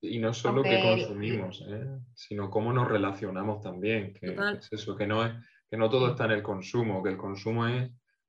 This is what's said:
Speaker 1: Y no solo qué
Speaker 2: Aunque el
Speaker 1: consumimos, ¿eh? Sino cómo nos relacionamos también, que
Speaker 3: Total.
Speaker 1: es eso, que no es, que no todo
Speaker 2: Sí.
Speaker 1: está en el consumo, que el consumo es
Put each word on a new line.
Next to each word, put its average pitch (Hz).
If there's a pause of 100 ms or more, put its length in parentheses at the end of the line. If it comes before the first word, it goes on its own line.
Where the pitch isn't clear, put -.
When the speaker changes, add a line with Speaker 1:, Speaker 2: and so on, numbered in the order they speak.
Speaker 1:
Y 117
no 113
solo 123
qué 117
Speaker 2:
Aunque 113
el 113
Speaker 1:
consumimos, 101
¿eh? 131 (140)
Sino 101
cómo 110
nos 120
relacionamos 101
también, 98
que 92
Speaker 3:
Total. 98
Speaker 1:
es -
eso, 104
que 104
no 110
es, 113 (340)
que 113
no 110
todo 127
Speaker 2:
Sí. -
Speaker 1:
está 123
en 110
el 104
consumo, 101
que 95
el 90
consumo 113
es 123 (400)